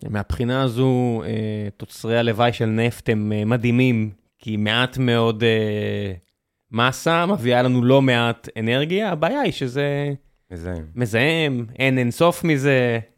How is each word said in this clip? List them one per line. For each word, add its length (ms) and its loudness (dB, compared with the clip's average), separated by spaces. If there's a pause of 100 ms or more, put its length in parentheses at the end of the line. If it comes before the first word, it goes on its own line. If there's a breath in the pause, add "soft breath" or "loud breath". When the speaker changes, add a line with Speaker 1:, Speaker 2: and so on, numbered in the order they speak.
Speaker 1:
מהבחינה 540 -2
הזו, 640 0
אה, 520 -4
תוצרי 420 -4
הלוואי 340 2
של 140 -2
נפט 420 -2
הם, 240 0
אה, 120 -2
מדהימים, 640 2 (280)
כי 180 -6
מעט 420 0
מאוד, 460 2
אה, 680 0 (580)
מסה 560 0
מביאה 360 2
לנו 220 2
לא 180 6
מעט 460 0 (100)
אנרגיה. 540 -2
הבעיה 280 -2
היא 120 -2
שזה 600 -4 (380)
Speaker 2:
מזהם. 440 -8
Speaker 1:
מזהם, 720 0 (120)
אין 200 2
אינסוף 460 2
מזה, 540 2 (200)